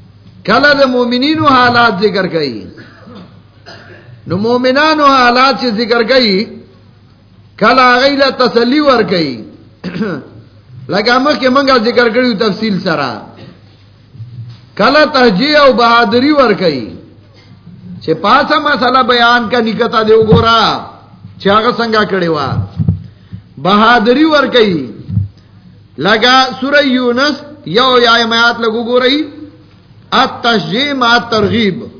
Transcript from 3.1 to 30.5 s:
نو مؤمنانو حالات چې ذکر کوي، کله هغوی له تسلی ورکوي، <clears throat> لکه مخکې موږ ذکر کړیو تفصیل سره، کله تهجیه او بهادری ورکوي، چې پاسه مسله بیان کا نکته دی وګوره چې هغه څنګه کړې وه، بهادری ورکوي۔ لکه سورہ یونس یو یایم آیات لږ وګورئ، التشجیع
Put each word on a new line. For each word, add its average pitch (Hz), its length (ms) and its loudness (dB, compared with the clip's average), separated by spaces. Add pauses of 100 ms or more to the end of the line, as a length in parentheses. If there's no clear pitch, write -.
نو 170 100 -2
مؤمنانو 254 680 0
حالات 254 560 2
چې 247 60 -2
ذکر 233 360 0
کوي، 220 420 0 (1120)
کله 247 220 2
هغوی 254 340 2
له 269 220 2
تسلی 240 420 0
ورکوي، 185 640 0 (760)
<clears throat> - 760 -20
لکه 220 280 0
مخکې 262 300 0
موږ 262 360 2
ذکر 240 260 2
کړیو 240 300 0
تفصیل 214 400 -2
سره، 143 420 -4 (1600)
کله 285 280 4
تهجیه 254 520 0
او 277 160 4
بهادری 233 580 2
ورکوي، 185 560 0 (1120)
چې 156 200 -4
پاسه 294 380 2
مسله 262 420 0
بیان 240 480 2
کا 247 100 0
نکته 220 440 -2
دی 214 100 4
وګوره 220 680 2 (600)
چې - 80 -4
هغه 220 240 2
څنګه 220 400 0
کړې 185 160 -2
وه، 143 300 -4 (1000)
بهادری 226 680 2
ورکوي۔ 220 640 0 (1080)
لکه 226 480 2 (160)
سورہ 277 240 2
یونس 254 580 0 (220)
یو 247 380 0
یایم 226 300 2
آیات 233 260 0
لږ 226 140 -2
وګورئ، 247 500 0 (880)
التشجیع 233 840 -2